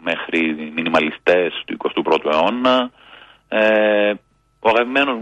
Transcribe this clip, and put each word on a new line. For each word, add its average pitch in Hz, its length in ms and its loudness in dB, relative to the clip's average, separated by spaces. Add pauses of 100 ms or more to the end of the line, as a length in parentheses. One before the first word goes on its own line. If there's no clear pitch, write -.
μέχρι 80 720 -4
μινιμαλιστές 82 920 0
του - 60 -10
εικοστού - 300 -4
πρώτου 78 260 0
αιώνα. 123 640 0 (580)
Ε, 107 640 2 (480)
ο 113 80 2
αγαπημένος 123 540 0